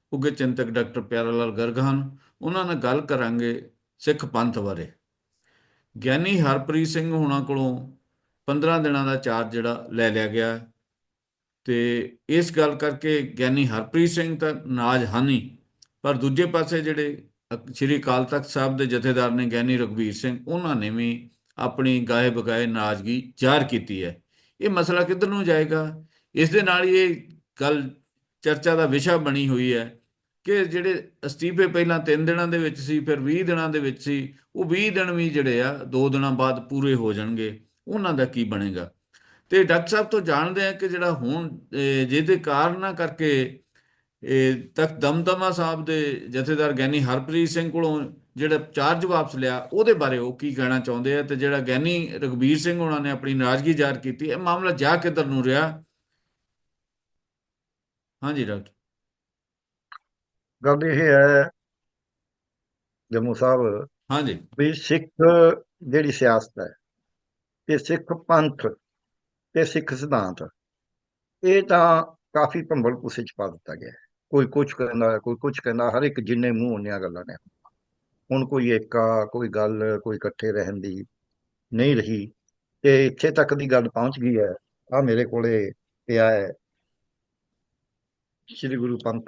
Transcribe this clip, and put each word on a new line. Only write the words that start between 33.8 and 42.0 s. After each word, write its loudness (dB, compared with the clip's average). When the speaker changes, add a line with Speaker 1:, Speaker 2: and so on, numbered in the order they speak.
Speaker 1:
ਸੀ, -6
ਉਹ -2
ਵੀਹ 0
ਦਿਨ -2
ਵੀ 0
ਜਿਹੜੇ 2
ਆ, 0
ਦੋ 0
ਦਿਨਾਂ 0
ਬਾਅਦ 0
ਪੂਰੇ 0
ਹੋ 0
ਜਾਣਗੇ, -4
ਉਹਨਾਂ -2
ਦਾ 2
ਕੀ -2
ਬਣੇਗਾ? -4
ਤੇ 6
ਡਾਕਟਰ 2
ਸਾਹਿਬ 0
ਤੋਂ 0
ਜਾਣਦੇ 0
ਆ 0
ਕਿ -6
ਜਿਹੜਾ 0
ਹੁਣ, -4
ਅਹ, -2